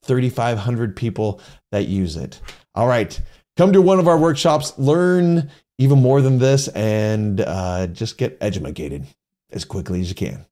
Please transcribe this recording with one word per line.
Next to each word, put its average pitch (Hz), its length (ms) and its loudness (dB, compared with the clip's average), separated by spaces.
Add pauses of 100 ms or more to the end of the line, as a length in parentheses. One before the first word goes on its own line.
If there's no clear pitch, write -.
thirty-five 127 540 -2
hundred 113 380 -4
people 107 440 -4 (320)
that 101 160 -2
use 92 300 -4
it. - 240 -12 (320)
All 113 140 0
right, 117 340 -2 (340)
come 185 180 4
to 190 80 6
one 185 180 4
of 170 80 2
our 165 100 4
workshops, 151 640 2
learn 170 720 2 (260)
even 135 220 6
more 131 220 4
than 131 180 2
this, 135 300 2
and, 107 720 -2
uh, 92 460 -4
just 98 300 -8
get - 220 -6
edumacated 82 680 -8 (460)
as - 140 -10
quickly 92 360 -6
as 87 80 -6
you 90 60 -8
can. - 360 -8